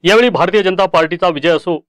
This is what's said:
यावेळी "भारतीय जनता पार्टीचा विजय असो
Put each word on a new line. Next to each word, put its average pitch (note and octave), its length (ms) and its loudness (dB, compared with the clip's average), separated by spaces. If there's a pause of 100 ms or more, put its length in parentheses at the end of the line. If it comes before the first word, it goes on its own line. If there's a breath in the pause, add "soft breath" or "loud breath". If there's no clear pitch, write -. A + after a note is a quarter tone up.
यावेळी A3 260 2
"भारतीय F#3 340 0
जनता F#3 220 0
पार्टीचा F3 420 -2
विजय D#3+ 220 -2
असो D#3+ 400 -2